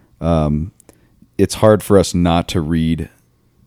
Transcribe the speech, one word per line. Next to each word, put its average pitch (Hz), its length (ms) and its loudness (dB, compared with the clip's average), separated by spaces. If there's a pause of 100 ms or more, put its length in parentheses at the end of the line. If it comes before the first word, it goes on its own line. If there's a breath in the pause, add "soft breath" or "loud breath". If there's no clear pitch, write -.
(220 soft breath)
um, 80 500 -2 (640 soft breath)
it's 98 180 0
hard 107 280 4
for 101 140 2
us 90 160 0
not 87 360 0
to 92 120 -4
read 80 480 -2 (580)